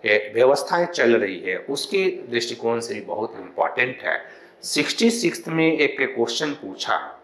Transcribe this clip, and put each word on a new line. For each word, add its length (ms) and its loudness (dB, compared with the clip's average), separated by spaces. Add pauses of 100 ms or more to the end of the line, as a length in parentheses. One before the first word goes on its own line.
ए, 300 2
व्यवस्थाएं 500 4
चल 300 4
रही 240 0
है, 180 -4
उसके 520 -2
दृष्टिकोण 720 -4
से 140 -6
भी 80 -8
बहुत 380 -6
important 640 -2
है। 440 -6 (160)
सिक्सटी 480 2
सिक्स्थ 380 -2
में 300 4
एक 240 2
क्वेश्चन 500 0
पूछा 720 -6